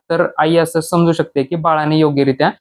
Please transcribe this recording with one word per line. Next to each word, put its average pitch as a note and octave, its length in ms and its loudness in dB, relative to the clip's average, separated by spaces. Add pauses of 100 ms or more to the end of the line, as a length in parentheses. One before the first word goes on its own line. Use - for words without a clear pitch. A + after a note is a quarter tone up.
(100)
तर E3 160 0 (120)
आई D#3+ 180 2
असं E3 240 0
समजू E3+ 320 0
शकते C#3+ 300 -4
की D3+ 140 -6
बाळाने D#3 420 0
योग्यरित्या C#3+ 520 2 (100)